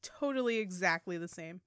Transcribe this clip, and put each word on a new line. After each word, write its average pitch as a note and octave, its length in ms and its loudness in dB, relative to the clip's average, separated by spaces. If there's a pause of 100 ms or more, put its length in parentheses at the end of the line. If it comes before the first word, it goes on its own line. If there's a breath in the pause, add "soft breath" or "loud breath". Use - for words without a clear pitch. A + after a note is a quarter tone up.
Totally C4 560 0
exactly F3+ 600 0
the E3+ 100 -6
same. E3+ 380 -8